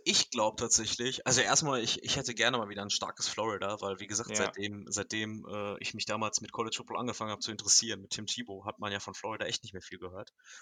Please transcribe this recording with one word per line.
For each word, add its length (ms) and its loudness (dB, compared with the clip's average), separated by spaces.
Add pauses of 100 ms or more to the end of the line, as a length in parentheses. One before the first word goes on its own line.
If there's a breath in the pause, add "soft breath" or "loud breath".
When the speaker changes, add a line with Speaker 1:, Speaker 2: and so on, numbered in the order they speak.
Speaker 1:
ich 240 4
glaub 260 4
tatsächlich, 720 2
also 160 6
erstmal, 400 4
ich, 200 0
ich 140 2
hätte 160 -2
gerne 240 4
mal 140 -2
wieder 100 -6
ein 80 -4
starkes 400 -2
Florida, 540 0
weil 180 -2
wie 60 -8
gesagt, 300 -2
Speaker 2:
Ja. 0 -
Speaker 1:
seitdem, 520 0
seitdem, 580 -2
äh, 340 -4
ich 120 -4
mich 140 -4
damals 340 0
mit 100 -8
College 280 -2
Football 180 -8
angefangen 340 -2
hab 120 -4
zu 80 -4
interessieren, 500 2
mit 120 -10
Tim 140 -6
Tebow, 380 -6
hat 140 -6
man 120 -2
ja 80 0
von 140 -8
Florida 320 -4
echt 200 -2
nicht 100 -12
mehr 80 -8
viel 160 -12
gehört. 340 -10 (300 loud breath)